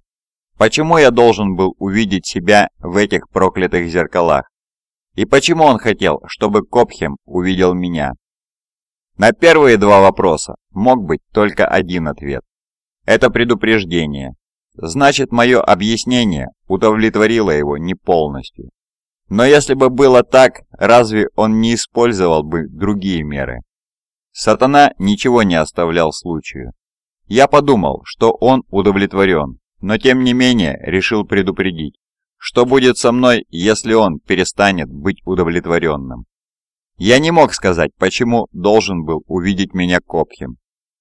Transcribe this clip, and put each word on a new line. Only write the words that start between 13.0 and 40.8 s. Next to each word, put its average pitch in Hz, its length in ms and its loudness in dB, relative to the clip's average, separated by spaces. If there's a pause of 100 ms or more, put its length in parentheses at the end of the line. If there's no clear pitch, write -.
Это 110 220 2
предупреждение. 87 1040 -2 (400)
Значит, 135 580 -2
моё 120 280 2
объяснение 107 880 -2 (200)
удовлетворило 107 840 0
его 73 260 -2
не 87 180 -8
полностью. 73 760 -4 (580)
Но 104 160 0
если 143 300 4
бы 135 160 2
было 127 320 4
так, 131 480 2
разве 107 640 2
он 110 260 0
не 113 140 0
использовал 92 680 0
бы 78 240 -6
другие 95 560 -4
меры? 67 360 -10 (720)
Сатана 143 640 2
ничего 110 440 0
не 90 140 0
оставлял 82 560 -2
случаю. 71 600 -12 (540)
Я 127 220 2
подумал, 135 560 0
что - 280 -2
он 127 360 0
удовлетворён, 95 880 -2 (220)
но 104 160 -4
тем 127 280 0
не 123 100 0
менее 120 480 0
решил 95 420 -4
предупредить, 92 720 -4 (400)
что - 300 -2
будет 127 320 2
со 120 140 0
мной, 123 360 0
если 107 460 -2
он 95 240 2
перестанет 92 720 -2
быть 71 360 -8
удовлетворённым. 82 1040 -4 (680)
Я 117 220 2
не 160 120 0
мог 156 240 2
сказать, 82 440 -2
почему 117 540 -2
должен 98 520 0
был 78 220 -6
увидеть 92 460 -4
меня 90 280 -2
Копхем, 73 560 -8 (440)